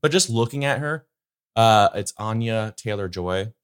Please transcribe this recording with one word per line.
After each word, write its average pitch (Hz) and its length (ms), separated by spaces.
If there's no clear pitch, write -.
But 151 120
just 180 180
looking 120 340
at 143 140
her, 151 300
uh, 110 380
it's 104 220
Anya 110 600
Taylor-Joy. 95 760